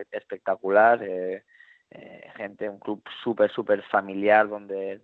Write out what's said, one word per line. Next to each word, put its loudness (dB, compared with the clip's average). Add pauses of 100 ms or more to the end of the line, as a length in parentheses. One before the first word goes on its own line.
(120)
espectacular, 2
eh, -6 (480)
eh, -20
gente, -8
un -14
club -8 (220)
súper, 2
súper -2
familiar 2
donde -10